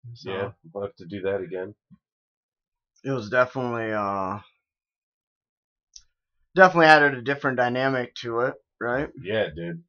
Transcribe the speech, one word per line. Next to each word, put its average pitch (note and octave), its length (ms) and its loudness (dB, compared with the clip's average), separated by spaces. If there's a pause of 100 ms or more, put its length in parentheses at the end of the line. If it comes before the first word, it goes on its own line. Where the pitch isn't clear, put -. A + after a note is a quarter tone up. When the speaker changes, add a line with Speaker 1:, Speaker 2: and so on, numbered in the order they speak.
(140)
Speaker 1:
So A#2+ 180 -14
Speaker 2:
Yeah, G2 200 -4 (200)
we'll G2+ 140 -8
have - 120 -12
to F#2 100 -18
do F#2+ 140 -10
that G2 200 -4
again. F#2 320 -10 (1300)
Speaker 1:
it C3+ 80 -6
was A2+ 180 -6
definitely, B2 600 -2
uh, G2+ 500 -4 (2250)
definitely E3+ 320 8
added D3 280 8
a B2 60 -10
different C3+ 360 -2
dynamic B2+ 580 0
to A#2 260 -4
it, C3+ 140 -2 (240)
right? B2+ 300 -4 (120)
Speaker 2:
Yeah, G2 340 -2
dude. E2+ 340 -10